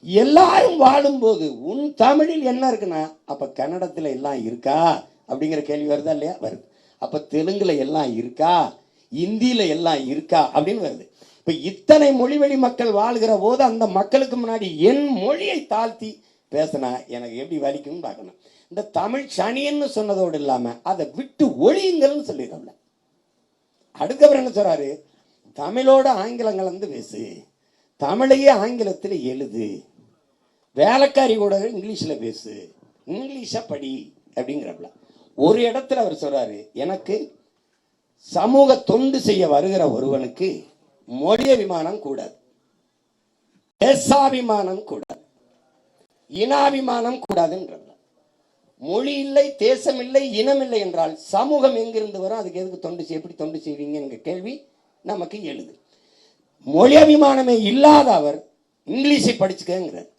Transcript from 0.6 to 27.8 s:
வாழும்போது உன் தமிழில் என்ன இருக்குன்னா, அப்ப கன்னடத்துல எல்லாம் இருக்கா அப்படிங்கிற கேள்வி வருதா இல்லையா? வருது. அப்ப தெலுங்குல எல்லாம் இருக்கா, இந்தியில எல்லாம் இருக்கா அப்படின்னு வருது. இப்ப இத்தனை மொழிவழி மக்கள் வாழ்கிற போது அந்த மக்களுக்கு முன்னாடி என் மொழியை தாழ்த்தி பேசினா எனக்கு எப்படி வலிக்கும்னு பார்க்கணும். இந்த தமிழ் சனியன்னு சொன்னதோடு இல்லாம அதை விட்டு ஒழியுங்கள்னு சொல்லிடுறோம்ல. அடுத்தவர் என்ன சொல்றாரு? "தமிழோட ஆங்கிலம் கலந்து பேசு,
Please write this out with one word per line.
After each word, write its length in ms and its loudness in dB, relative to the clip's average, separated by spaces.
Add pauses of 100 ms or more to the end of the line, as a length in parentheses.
வாழும்போது 880 4
உன் 300 -6
தமிழில் 500 2
என்ன 280 -2
இருக்குன்னா, 440 -6 (100)
அப்ப 200 -8
கன்னடத்துல 580 -8
எல்லாம் 420 -6
இருக்கா 640 -2 (200)
அப்படிங்கிற 340 -4
கேள்வி 320 -4
வருதா 160 -4
இல்லையா? 320 -6
வருது. 220 -10 (360)
அப்ப 180 -8
தெலுங்குல 600 -2
எல்லாம் 380 -4
இருக்கா, 640 -2 (360)
இந்தியில 520 0
எல்லாம் 400 -2
இருக்கா 460 0
அப்படின்னு 320 0
வருது. 280 -10 (260)
இப்ப 140 -4
இத்தனை 600 4
மொழிவழி 440 0
மக்கள் 340 0
வாழ்கிற 460 0
போது 260 2
அந்த 240 2
மக்களுக்கு 500 0
முன்னாடி 380 -6
என் 320 4
மொழியை 580 -4
தாழ்த்தி 580 -6 (280)
பேசினா 560 -4
எனக்கு 300 -12
எப்படி 240 -8
வலிக்கும்னு 400 -6
பார்க்கணும். 320 -14 (360)
இந்த 140 -8
தமிழ் 540 -6
சனியன்னு 580 -4
சொன்னதோடு 380 -2
இல்லாம 400 -4 (100)
அதை 320 -4
விட்டு 300 -2
ஒழியுங்கள்னு 800 2
சொல்லிடுறோம்ல. 500 -12 (1200)
அடுத்தவர் 460 4
என்ன 120 -2
சொல்றாரு? 500 -2 (560)
"தமிழோட 500 4
ஆங்கிலம் 500 -2
கலந்து 320 -6
பேசு, 500 -14 (600)